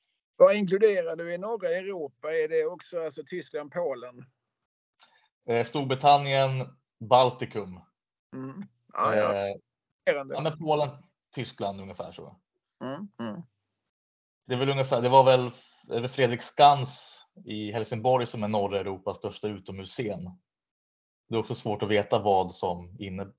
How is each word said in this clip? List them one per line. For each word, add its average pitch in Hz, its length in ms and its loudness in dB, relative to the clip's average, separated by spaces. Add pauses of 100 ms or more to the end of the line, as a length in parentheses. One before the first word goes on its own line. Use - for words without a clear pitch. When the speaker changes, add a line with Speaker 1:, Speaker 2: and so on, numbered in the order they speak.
(360)
Speaker 1:
Vad 190 200 8
inkluderar 190 600 2
du 170 180 -6
i 175 40 -4
norra 196 320 -6
Europa? 170 680 -6
Är 156 120 2
det 160 180 2
också, 170 400 -6
alltså, 151 200 -10
Tyskland, 147 460 -10
Polen? 127 540 -6 (1200)
Speaker 2:
Eh, 117 140 0
Storbritannien, 139 840 2 (500)
Baltikum. 113 800 2 (560)
Speaker 1:
Mm. 135 280 -12 (300)
Ja, 127 220 0
ja. 107 200 2
Speaker 2:
Eh, 101 200 -4 (500)
Speaker 1:
Fascinerande. 139 300 -2
Speaker 2:
ja, 135 60 -4
men 156 160 -4
Polen, 151 320 0 (460)
Tyskland 98 460 -6
ungefär 95 300 -12
så. - 240 -18 (480)
Speaker 1:
Mm, 147 240 -10 (220)
mm. 107 120 -12 (1080)
Speaker 2:
Det 131 60 -2
är 127 40 0
väl 135 120 0
ungefär, 135 320 0
det 123 80 2
var 131 140 10
väl, 127 280 6 (380)
är 117 120 -2
det 123 80 -6
Fredrik 120 320 0
Skans - 800 4 (260)
i 107 260 -6
Helsingborg 117 540 0
som 113 180 -8
är 104 40 -2
norra 101 320 0
Europas 98 380 -6
största 104 300 -8
utomhusscen. 98 760 -8 (1080)
Det 113 60 -4
är 113 40 2
också 110 160 -4
svårt 104 280 -4
att 101 60 -2
veta 104 300 2
vad 95 320 2
som 87 480 -8
inne-, 98 380 -10